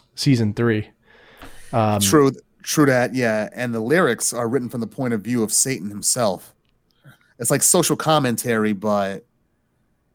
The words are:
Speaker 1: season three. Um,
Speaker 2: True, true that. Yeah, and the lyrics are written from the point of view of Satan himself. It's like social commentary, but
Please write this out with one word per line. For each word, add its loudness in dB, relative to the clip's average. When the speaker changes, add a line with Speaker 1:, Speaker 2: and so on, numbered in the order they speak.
Speaker 1:
season 2
three. 0
Um, 2
Speaker 2:
True, 4
true 2
that. 2
Yeah, 0
and -6
the -2
lyrics 0
are -4
written -2
from -6
the -4
point -4
of -4
view -2
of -2
Satan -2
himself. -4
It's -4
like 2
social 2
commentary, 0
but -2